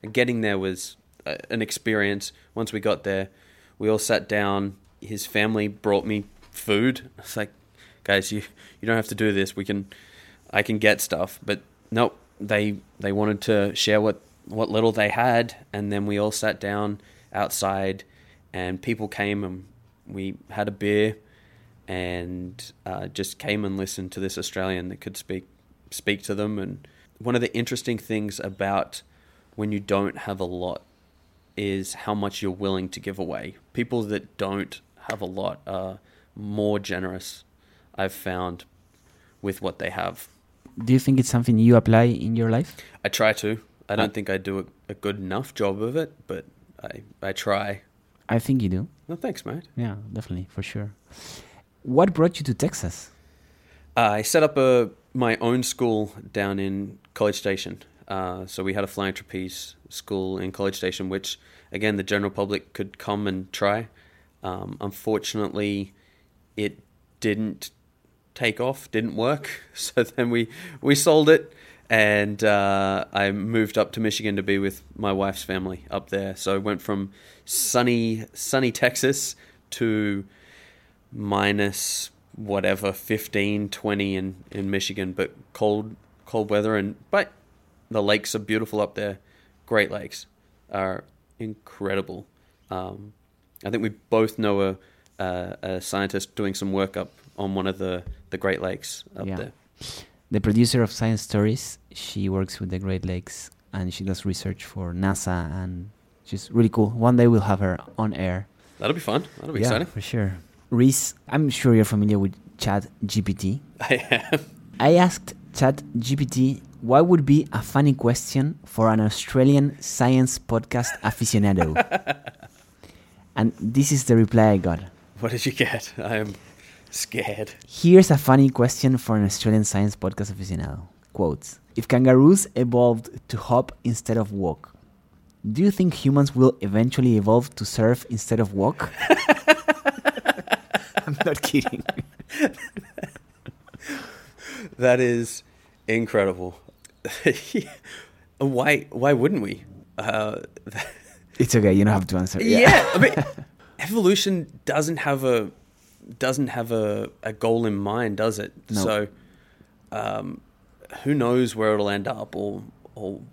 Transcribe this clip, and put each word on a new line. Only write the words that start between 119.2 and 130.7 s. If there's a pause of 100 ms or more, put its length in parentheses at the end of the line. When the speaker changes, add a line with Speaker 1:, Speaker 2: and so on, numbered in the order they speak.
Speaker 2:
science
podcast (120)
aficionado.
Speaker 1:
<laughs> (1500)
Speaker 2:
And
this
is
the
reply
I
got. (400)
Speaker 1:
What
did
you
get?
I
am (560)
scared. (180)
Speaker 2:
"Here's
a
funny
question
for
an
Australian
science
podcast
aficionado." (320)